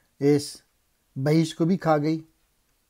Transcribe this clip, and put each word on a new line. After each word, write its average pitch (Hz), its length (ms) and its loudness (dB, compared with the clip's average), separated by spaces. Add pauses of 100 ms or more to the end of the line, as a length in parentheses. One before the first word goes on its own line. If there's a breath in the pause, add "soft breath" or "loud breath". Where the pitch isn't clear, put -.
(220)
इस 143 420 0 (520)
बहिश्त 156 420 0
को 170 80 0
भी 175 120 0
खा 156 200 0
गई 156 260 -2 (680)